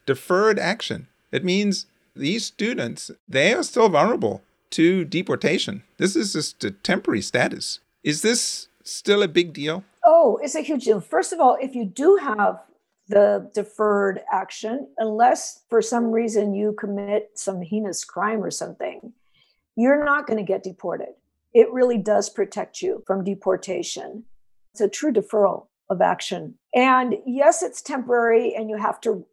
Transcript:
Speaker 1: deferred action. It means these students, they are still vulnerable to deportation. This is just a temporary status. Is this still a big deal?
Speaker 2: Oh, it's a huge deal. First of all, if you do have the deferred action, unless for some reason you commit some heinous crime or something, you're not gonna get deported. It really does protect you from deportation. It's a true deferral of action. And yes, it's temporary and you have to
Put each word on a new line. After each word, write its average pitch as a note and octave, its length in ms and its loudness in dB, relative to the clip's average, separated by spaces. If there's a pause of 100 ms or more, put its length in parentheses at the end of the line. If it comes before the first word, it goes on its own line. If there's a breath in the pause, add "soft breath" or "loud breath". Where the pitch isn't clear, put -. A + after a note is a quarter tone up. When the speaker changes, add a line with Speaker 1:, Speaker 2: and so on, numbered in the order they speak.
Speaker 1:
deferred G3 520 2
action. - 500 -6 (220)
It C#3 140 -4
means F#3+ 400 0 (320)
these E3 300 -4
students, - 640 -6 (180)
they D3+ 240 2
are E4 100 0
still A3+ 280 2
vulnerable D3 500 0 (300)
to E3+ 340 2
deportation. - 800 -2 (160)
This G3 180 0
is G#3+ 160 -2
just - 320 -6
a G#2 60 -4
temporary F#3 500 -2
status. - 600 -4 (220)
Is D3+ 200 -2
this - 460 -2 (140)
still G3+ 400 0
a F#3+ 60 0
big F3 240 0
deal? D3+ 320 -6 (220)
Speaker 2:
Oh, D#4+ 360 6
it's D4 120 -4
a D4+ 80 -2
huge C#4+ 240 -4
deal. G#3 120 4
First F4 360 -2
of E4+ 60 0
all, B3+ 200 6
if C4+ 140 -6
you A#3+ 100 -4
do D4 320 4
have G#3 420 0 (500)
the G3+ 440 4
deferred G3+ 680 0 (100)
action, A3 640 -6
unless A#3 720 0
for A3+ 140 4
some A#3 280 0
reason G#3+ 440 0
you G#3 180 -2
commit G3+ 600 -4
some F#3+ 260 -6
heinous G3 420 -6
crime G#3 400 -4
or E3+ 80 -6
something, - 640 -10 (640)
you're C#4 300 2
not C#4+ 220 0
gonna G#3+ 160 -2
get F#3+ 200 -4
deported. F3+ 520 -10 (400)
It A3+ 180 6
really B3+ 240 2
does G3+ 320 0
protect - 540 -6
you - 240 -4
from F#3+ 180 -2
deportation. F#3+ 1000 -6 (500)
It's - 80 -8
a G3+ 60 4
true D4+ 220 -4
deferral G3+ 580 0 (200)
of F#3 140 -2
action. F3+ 560 -2 (160)
And B3+ 500 4
yes, C#4 380 2
it's - 180 -8
temporary A#3 760 2
and A3 140 -6
you A3 80 -6
have G#3 260 -4
to G#3 300 -4